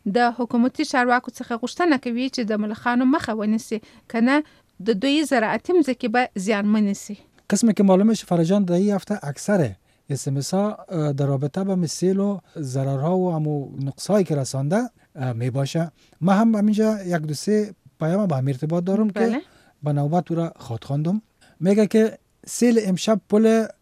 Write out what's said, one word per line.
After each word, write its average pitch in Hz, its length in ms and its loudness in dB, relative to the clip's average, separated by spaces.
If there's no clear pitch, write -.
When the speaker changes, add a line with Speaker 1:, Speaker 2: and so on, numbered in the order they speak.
Speaker 1:
د 214 40 2
حکومتي 247 480 0
چارواکو 247 460 0
څخه - 300 -10
غوښتنه 311 420 0
کوي 247 260 -4
چې - 100 -8
د 220 140 -2
ملخانو 240 380 0
مخه 262 340 0
ونیسي، 214 420 -2
که 220 120 0
نه 269 220 4
د 214 40 -4
دوی 285 240 2
زراعتي 226 480 0
مځکې 277 340 2
به 247 280 0
زیانمنې 208 580 2
سي. 202 240 -12
Speaker 2:
قسمی 208 240 4
که 208 100 2
معلومه 196 300 6
شه - 120 -6
فرجان، 180 380 2
در 175 100 0
این 202 220 2
هفته 202 280 -6
اکثر 143 520 -2
اس 139 180 -4
ام 139 100 -2
اس 139 160 -6
ها، 202 240 0
اه، 151 240 -2
در 143 120 0
رابطه 139 380 -2
با 185 240 0
سیل 190 320 0
و 196 200 -2
ضررها 139 600 -2
و 180 180 0
همو 151 340 -2
نقصایی 180 440 0
که 156 100 -2
رسانده، 143 540 -2
اه، 127 180 -4
می 120 160 -4
باشه. 139 420 -4
من 185 160 4
هم 226 180 4
همینجا 214 480 0
یک 175 180 -2
دو 151 120 -6
سه 208 420 -2
پیام 180 260 0
با 165 100 0
هم 131 120 -2
ارتباط 156 360 -2
دارم 214 240 0
Speaker 1:
بله. 220 240 0
Speaker 2:
که 262 100 -2
به 143 100 -2
نوبت 147 380 0
او 165 60 -2
را 165 180 -4
خواد - 280 -12
خواندم. 156 380 -2
میگه 202 280 2
که 220 300 0
سیل 233 400 2
امشب 190 440 0
پل 220 360 4